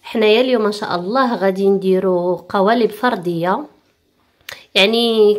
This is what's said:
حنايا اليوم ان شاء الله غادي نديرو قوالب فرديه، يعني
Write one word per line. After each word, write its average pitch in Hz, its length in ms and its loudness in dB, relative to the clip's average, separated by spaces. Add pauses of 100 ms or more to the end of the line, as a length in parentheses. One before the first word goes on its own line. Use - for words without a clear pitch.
حنايا 220 360 2
اليوم 247 240 0
ان 202 60 0
شاء - 240 -6
الله 233 400 -2
غادي 196 340 0
نديرو 185 640 0
قوالب 214 540 0
فرديه، 190 760 -4 (1080)
يعني 220 640 2